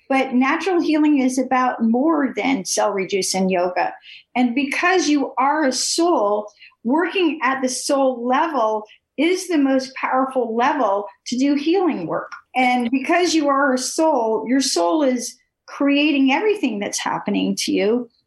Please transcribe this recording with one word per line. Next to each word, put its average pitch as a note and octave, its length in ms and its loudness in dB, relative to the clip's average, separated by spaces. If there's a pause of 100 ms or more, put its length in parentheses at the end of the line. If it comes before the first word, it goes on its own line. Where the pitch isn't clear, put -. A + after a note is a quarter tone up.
But C4 240 0
natural D#4+ 480 2
healing D4+ 380 2
is B3+ 180 0
about B3+ 440 0
more C4 540 2
than G3 300 -2
celery G3+ 420 -2
juice F#3+ 260 -2
and F#3+ 160 0
yoga. F3+ 440 0 (420)
And A#3+ 180 2
because D4+ 540 0
you D4 300 0
are D4 260 2
a C4 80 2
soul, A3+ 800 0 (320)
working E4 600 0
at C4 180 -2
the B3+ 80 0
soul B3+ 580 -2
level B3+ 560 0 (340)
is F4+ 300 0
the F4 100 0
most C4+ 380 2
powerful C4 600 -2
level A#3 500 0 (220)
to A#3+ 100 -4
do C#4+ 180 2
healing D#4 520 0
work. - 240 -6 (240)
And B3 360 0
because D#4 420 0
you D4 140 2
are C#4 260 2
a B3+ 40 0
soul, B3+ 720 0
your C4 140 2
soul E4+ 420 0
is B3 340 -2 (300)
creating C#4+ 640 2
everything D4+ 480 0
that's - 200 -6
happening G3 580 -2
to - 140 -4
you G#3+ 380 0 (180)